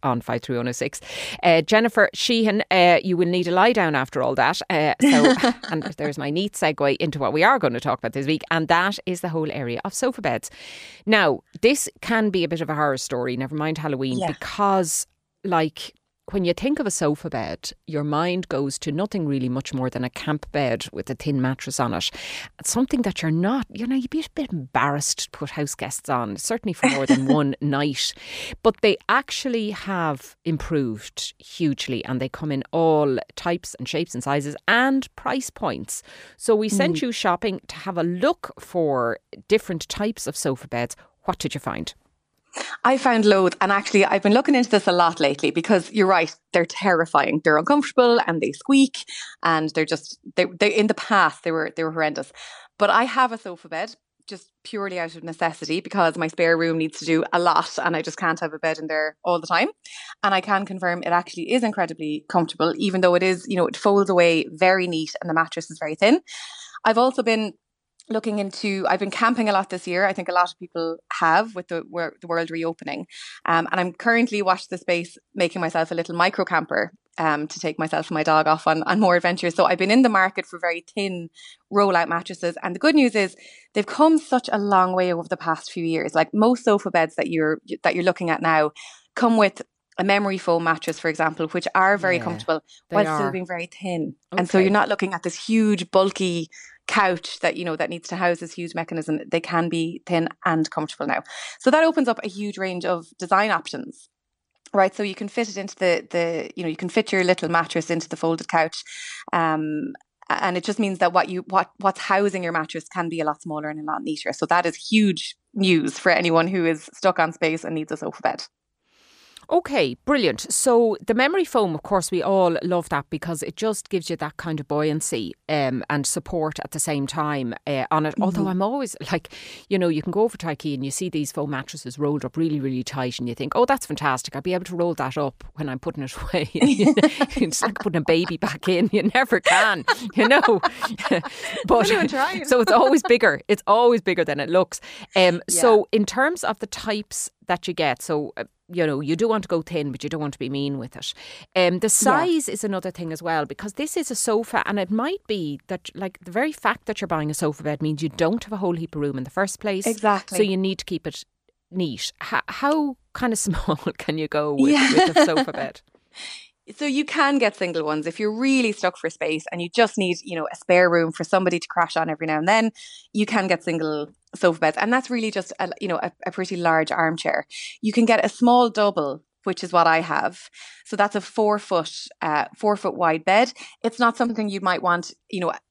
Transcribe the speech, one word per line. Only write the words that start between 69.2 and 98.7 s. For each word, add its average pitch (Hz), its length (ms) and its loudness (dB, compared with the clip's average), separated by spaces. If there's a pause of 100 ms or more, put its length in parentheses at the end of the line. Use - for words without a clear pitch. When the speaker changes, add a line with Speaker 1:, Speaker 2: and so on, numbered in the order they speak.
Speaker 2:
a - 20 2
lot 196 200 0
this 185 160 -8
year. 180 180 0
I 190 80 2
think 185 160 -6
a 180 40 -4
lot 180 180 4
of - 80 -20
people 165 380 -6 (160)
have 190 420 2
with 180 140 -12
the 170 200 -6
wor-, 165 320 -6
the 175 60 -18
world 165 240 -2
reopening. 165 560 -6 (380)
Um, 165 260 2
and 185 80 0
I'm 180 140 -2
currently, 233 500 2
watch 185 240 0
the 185 100 -8
space, 170 400 -2 (160)
making 180 260 0
myself 165 300 0
a 175 60 -4
little 170 200 -4
micro 185 300 2
camper, 160 460 0 (260)
um, 151 300 0
to - 120 -14
take 156 200 -6
myself 160 300 -4
and - 60 -6
my 156 60 0
dog 156 240 4
off 156 220 2
on, 160 160 2
on 180 160 0
more 185 160 6
adventures. 175 400 0
So 185 100 4
I've 175 140 2
been 185 100 2
in 240 140 6
the 240 60 6
market 190 360 2
for 175 140 -16
very 170 340 -4
thin 185 360 -6 (440)
rollout 190 340 4
mattresses. 170 540 -4
And 180 140 -4
the 190 40 -10
good 302 140 4
news 262 220 6
is 190 200 0 (380)
they've 208 140 0
come 311 320 4
such 254 320 -2
a 214 80 0
long 190 340 4
way 185 180 2
over 170 160 -4
the 180 100 -4
past 160 340 -4
few 175 140 -6
years. 160 280 -2
Like, 160 180 2
most 226 320 4
sofa 202 280 2
beds 160 240 2
that - 160 -2
you're, 156 280 0 (220)
that - 140 2
you're 175 80 -2
looking 180 260 0
at 160 120 0
now 156 300 2 (440)
come 226 220 4
with 202 260 2 (340)
a 180 60 -2
memory 196 340 2
foam 170 280 0
mattress, 160 340 -2
for 165 100 -2
example, 160 380 -2
which 175 260 -4
are 190 240 4
very 180 200 0
Speaker 1:
Yeah, - 80 -4
Speaker 2:
comfortable 165 360 -4 (300)
Speaker 1:
they 175 60 2
Speaker 2:
while 208 80 4
still 151 220 0
Speaker 1:
are. 139 40 -2
Speaker 2:
being 180 160 -6
very 175 180 -8 (160)
thin. 175 320 -4 (240)
And 180 100 0
so 190 120 2
Speaker 1:
Okay. 185 60 4
Speaker 2:
you're 190 80 2
not 208 160 4
looking 196 260 -2
at 165 80 -8
this - 240 -8
huge, 214 420 2
bulky 185 600 0 (380)
couch 185 520 0
that, - 160 0
you 175 100 -8
know, 165 120 -4
that 156 120 -2
needs 170 200 -12
to 175 80 -6
house 175 240 0
this 165 120 -14
huge 170 220 -10